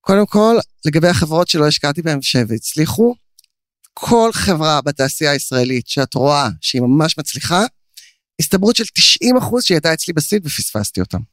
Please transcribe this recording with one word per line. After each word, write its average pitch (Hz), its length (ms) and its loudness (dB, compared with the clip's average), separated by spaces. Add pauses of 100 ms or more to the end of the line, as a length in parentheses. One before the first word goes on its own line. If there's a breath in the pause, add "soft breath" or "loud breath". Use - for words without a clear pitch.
קודם 196 260 2
כל, 220 300 4 (280)
לגבי 156 240 2
החברות 170 400 0
שלא 151 180 2
השקעתי 147 360 -2
בהן 156 160 -2 (300)
והצליחו, 160 680 -2 (800)
כל 226 380 2
חברה 156 480 0
בתעשייה 143 500 -2
הישראלית 127 580 -2
שאת - 260 -2
רואה 139 340 2 (120)
שהיא - 220 -2
ממש 151 360 2
מצליחה, 170 460 -2 (760 loud breath)
הסתברות 196 360 2
של 233 80 -2 (100)
תשעים - 420 2
אחוז 247 280 0
שהיא 180 100 2
הייתה 160 200 2
אצלי - 180 -8
בסיד 165 340 -2
ופספסתי - 540 -6
אותם. 92 180 -4 (140)